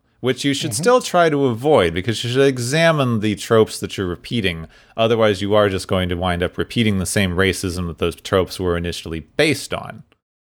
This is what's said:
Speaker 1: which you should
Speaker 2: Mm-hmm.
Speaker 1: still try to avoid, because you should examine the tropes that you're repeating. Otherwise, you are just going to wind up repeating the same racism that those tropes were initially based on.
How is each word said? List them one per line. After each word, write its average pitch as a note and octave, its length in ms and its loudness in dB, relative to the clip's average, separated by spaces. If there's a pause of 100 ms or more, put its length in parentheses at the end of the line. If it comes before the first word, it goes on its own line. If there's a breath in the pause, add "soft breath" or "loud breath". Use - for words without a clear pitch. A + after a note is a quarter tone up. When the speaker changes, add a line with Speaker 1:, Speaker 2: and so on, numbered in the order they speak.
(200)
Speaker 1:
which B2+ 240 -2
you C#3 100 0
should C#3 180 -6
Speaker 2:
Mm-hmm. G#2+ 100 -4
Speaker 1:
still B3 180 4
try E3+ 300 2
to C#3+ 160 2
avoid, A#2 480 2
because G2 280 -4
you A#2+ 80 -4
should C3+ 160 4
examine C3+ 760 2
the G#2+ 160 0
tropes A2 440 2
that G2 160 -8
you're G2 100 -2
repeating. F2 600 -4 (300 soft breath)
Otherwise, A2 440 2
you G2+ 140 0
are G#2 140 6
just F#2+ 200 -4
going F#2 200 0
to F2 80 -2
wind F2 260 -2
up - 160 -4
repeating G#2 400 0
the F2+ 80 -2
same F#2 300 0
racism F2+ 500 0
that D#2+ 120 -10
those E2+ 180 -2
tropes - 440 -2
were F2 160 0
initially E2+ 440 -8
based - 520 -2
on. - 300 -10 (400)